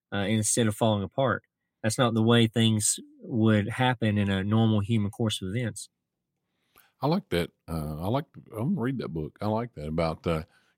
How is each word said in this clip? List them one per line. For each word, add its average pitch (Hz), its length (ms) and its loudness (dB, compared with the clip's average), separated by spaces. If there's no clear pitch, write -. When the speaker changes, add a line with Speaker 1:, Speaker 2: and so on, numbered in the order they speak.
Speaker 1:
uh, 101 60 -2
instead 110 380 2
of 107 80 0
falling 107 280 2
apart. 120 420 -2
That's 110 160 -2
not 120 160 2
the 113 80 2
way 117 240 6
things 110 520 2
would 110 480 2
happen 113 500 0
in 101 120 0
a 95 140 0
normal 110 360 4
human 101 300 0
course 110 320 -4
of 92 120 -6
events. 113 340 -8
Speaker 2:
I 131 60 -2
like 170 240 0
that. 85 200 0
Uh, 78 320 -4
I 90 80 -4
like, 135 180 -2
I'm 117 220 -4
gonna 151 60 -4
read 127 180 -4
that - 100 -8
book. 76 320 -8
I 101 60 -4
like 110 280 -4
that 76 140 -10
about, 80 380 -2
uh, 80 160 0